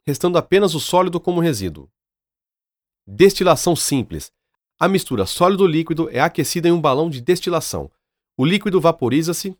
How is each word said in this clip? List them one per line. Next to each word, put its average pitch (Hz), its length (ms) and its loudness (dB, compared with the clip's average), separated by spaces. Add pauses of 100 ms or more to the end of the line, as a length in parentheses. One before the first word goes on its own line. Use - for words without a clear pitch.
restando 170 320 0
apenas 185 360 2
o 147 60 -4
sólido 180 400 0
como 175 200 -2
resíduo. 95 500 -4 (1160)
Destilação 175 680 2
simples. - 580 -4 (480)
A 170 80 2
mistura 135 380 0
sólido-líquido 165 840 0
é 120 100 -2
aquecida 165 480 -2
em 170 40 4
um 170 80 2
balão 151 300 0
de 127 100 -8
destilação. 160 680 -4 (460)
O 127 80 0
líquido 190 360 0
vaporiza-se, 160 800 0